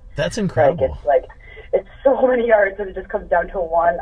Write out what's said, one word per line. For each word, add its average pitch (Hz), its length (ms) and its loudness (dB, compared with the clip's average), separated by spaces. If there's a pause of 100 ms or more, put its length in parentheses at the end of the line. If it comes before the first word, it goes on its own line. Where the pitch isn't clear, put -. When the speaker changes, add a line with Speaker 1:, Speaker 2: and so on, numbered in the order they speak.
(140)
Speaker 1:
That's 170 240 -4
incredible. 156 640 0
Speaker 2:
Like, - 200 2
it's, - 80 -20 (420)
like, - 80 0
it's - 60 -20 (160)
so 226 220 4
many 247 200 2
yards 208 320 2
and 202 100 -6
it 185 60 -12
just 185 140 -10
comes 185 200 -6
down 175 200 0
to 202 120 -8
one. 170 420 0